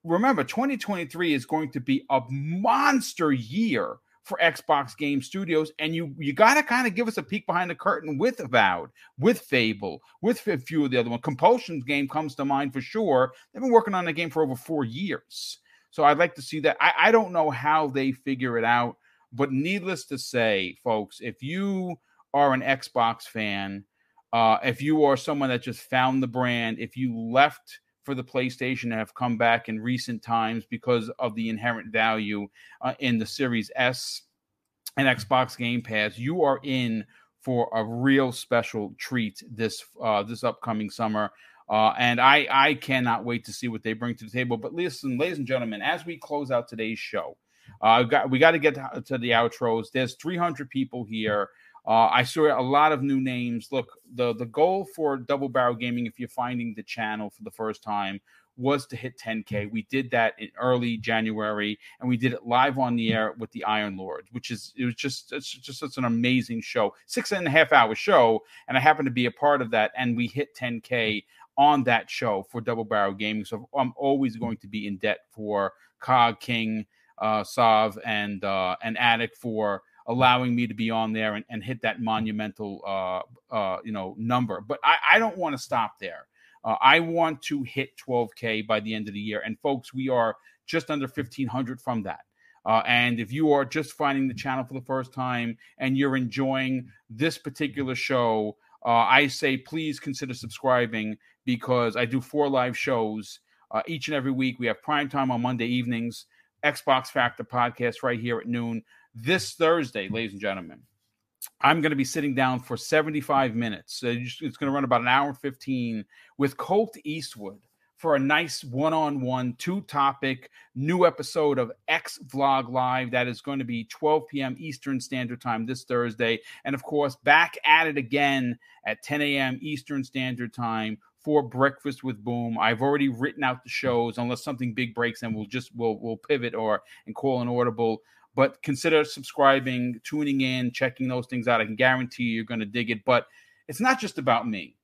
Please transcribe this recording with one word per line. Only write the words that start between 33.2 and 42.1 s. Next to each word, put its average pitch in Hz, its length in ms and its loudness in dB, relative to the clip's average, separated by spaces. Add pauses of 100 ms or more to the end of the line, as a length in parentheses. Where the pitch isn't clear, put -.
Series 120 500 -2
S 127 460 -2 (760)
and 139 100 4
Xbox 123 500 2
Game 120 240 -2
Pass, 107 360 -2
you 156 260 -2
are 135 200 2
in 123 420 -2 (360)
for 120 320 0
a 113 100 0
real 127 480 2
special 113 640 -4
treat 113 520 -4
this, 110 340 -6 (200)
uh, 107 200 2
this 110 200 -8
upcoming 110 460 -4
summer. 107 420 -2 (380)
Uh, 107 300 4
and 120 220 2